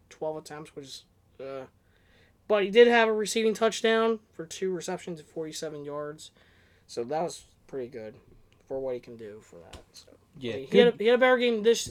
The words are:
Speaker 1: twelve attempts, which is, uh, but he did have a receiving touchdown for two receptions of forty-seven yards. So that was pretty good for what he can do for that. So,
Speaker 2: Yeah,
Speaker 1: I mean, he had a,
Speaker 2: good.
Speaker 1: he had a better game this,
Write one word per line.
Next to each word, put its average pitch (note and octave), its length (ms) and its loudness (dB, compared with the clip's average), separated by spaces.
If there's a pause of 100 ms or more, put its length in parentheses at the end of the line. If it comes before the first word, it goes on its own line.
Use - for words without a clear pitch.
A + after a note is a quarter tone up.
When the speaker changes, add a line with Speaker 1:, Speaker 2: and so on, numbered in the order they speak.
Speaker 1:
twelve D#3 280 -6
attempts, D#3 380 -16
which C#3+ 100 -14
is, - 180 -16 (360)
uh, C3+ 260 -10 (840)
but G#3 160 4
he G3 60 -2
did A#3 180 10
have A#3 220 6
a A3 40 2
receiving G#3+ 400 0
touchdown A3+ 640 2 (140)
for D#3+ 120 -12
two F#3+ 280 -6
receptions F3+ 460 -8
of D3 80 -20
forty-seven D#3 560 -10
yards. D3 480 -10 (560)
So - 180 -6
that D3 180 -2
was - 220 -8 (220)
pretty C3 200 -8
good A2 280 -14 (520)
for C3+ 120 -6
what C3 140 -4
he B2 60 -6
can A#2+ 180 -18
do G#2+ 240 -16
for - 160 -20
that. E2+ 200 -20 (160)
So, - 140 -20 (300)
Speaker 2:
Yeah, B2 160 -8
Speaker 1:
I G#2 40 -6
mean, C3+ 140 -10
he G3 60 4
had A#3+ 100 4
a, D#3 40 0
Speaker 2:
good. D3 100 -8
Speaker 1:
he G#3 60 0
had B3 80 4
a - 20 2
better B3+ 200 4
game A#3 260 0
this, A3+ 280 2